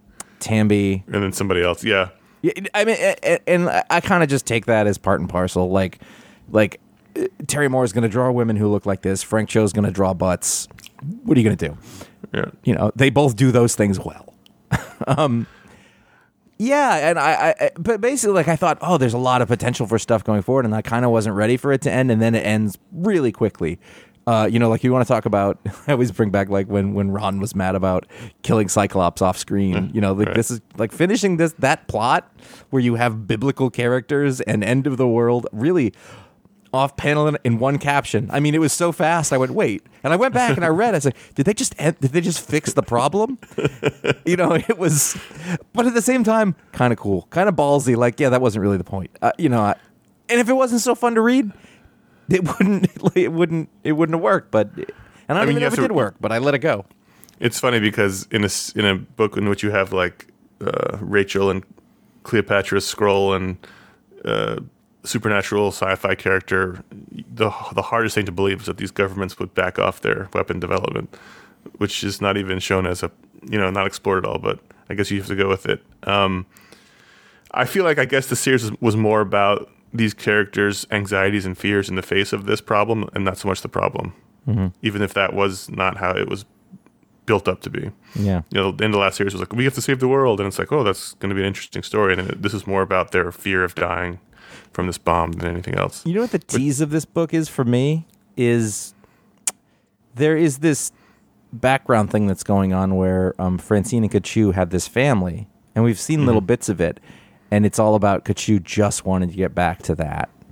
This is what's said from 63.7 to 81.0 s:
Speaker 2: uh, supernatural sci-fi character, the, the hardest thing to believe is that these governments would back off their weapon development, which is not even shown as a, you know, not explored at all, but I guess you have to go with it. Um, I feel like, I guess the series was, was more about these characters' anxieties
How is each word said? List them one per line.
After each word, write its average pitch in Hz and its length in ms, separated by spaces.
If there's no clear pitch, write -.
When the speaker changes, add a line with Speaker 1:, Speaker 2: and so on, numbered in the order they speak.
Speaker 2:
uh, 53 320
supernatural 104 640
sci-fi 95 480
character, 95 640
the, 110 160
the - 80
hardest 113 340
thing 104 100
to 95 60
believe 98 300
is - 40
that 90 120
these 101 120
governments 98 480
would 92 160
back 90 240
off 95 220
their 104 320
weapon - 260
development, - 580
which - 240
is 101 180
not 101 160
even 95 220
shown 95 300
as 90 160
a, 85 60
you 110 80
know, 95 140
not 98 160
explored 95 380
at - 40
all, - 120
but - 180
I 95 40
guess 98 180
you 101 60
have 95 100
to 98 80
go 98 120
with 95 180
it. - 140
Um, 95 420
I 127 140
feel 190 180
like, 156 140
I 135 60
guess 135 220
the - 80
series 120 340
was, - 120
was 110 160
more 107 240
about 101 500
these 113 180
characters' 104 800
anxieties 101 560